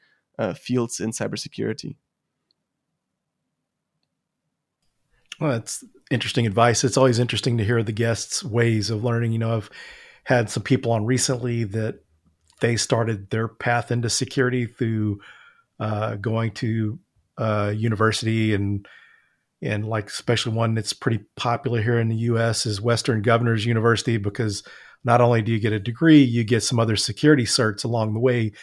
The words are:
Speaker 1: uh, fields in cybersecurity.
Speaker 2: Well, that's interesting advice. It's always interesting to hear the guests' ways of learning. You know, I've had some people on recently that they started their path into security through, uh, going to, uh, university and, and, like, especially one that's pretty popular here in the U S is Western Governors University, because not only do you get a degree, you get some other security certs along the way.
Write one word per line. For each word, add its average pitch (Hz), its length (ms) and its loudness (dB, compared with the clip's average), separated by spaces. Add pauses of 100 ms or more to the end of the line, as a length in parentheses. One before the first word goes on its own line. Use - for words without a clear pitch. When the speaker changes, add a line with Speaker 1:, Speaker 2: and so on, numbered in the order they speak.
(400)
Speaker 1:
uh, 95 140 -2
fields 120 480 -4
in 110 100 -4
cybersecurity. 110 880 -8 (3500)
Speaker 2:
Well, 151 120 0
that's - 320 -6 (280)
interesting 117 340 0
advice. 113 380 4
It's 127 140 2
always 127 220 4
interesting 117 380 0
to 110 80 0
hear 117 180 2
the 107 100 -4
guests' 113 500 -4
ways 110 460 0
of 107 140 -4
learning. 117 280 -2
You 113 80 -2
know, 113 180 -2
I've 104 120 -6 (560)
had 120 240 2
some 110 140 -4
people 123 280 2
on 107 140 0
recently 120 600 -2
that 110 380 -6 (560)
they 120 160 2
started 110 540 -2
their 113 180 -2
path 117 440 -2
into 120 180 -2
security 123 560 -2
through, 107 560 -2 (580)
uh, 107 360 -4
going 110 400 -2
to, 110 440 -4 (380)
uh, 104 360 0
university 110 800 0
and, 101 320 -2 (760)
and, 107 260 -4
like, 110 200 -4
especially - 460 -2
one 113 220 0
that's 113 180 -4
pretty 117 300 -2 (140)
popular 120 440 -2
here 117 180 2
in 113 100 0
the 113 80 0
U 117 200 0
S 113 280 0
is 104 160 -4
Western 117 400 0
Governors 113 440 2
University, 117 520 2
because 104 460 -4 (420)
not 120 160 4
only 120 200 4
do 113 120 0
you 110 60 0
get 110 120 0
a 110 80 -2
degree, 143 420 6
you 117 220 2
get 113 200 2
some 117 160 0
other 110 180 2
security 135 480 4
certs 110 400 -2
along 113 280 -2
the 110 60 -2
way. 120 320 2 (120)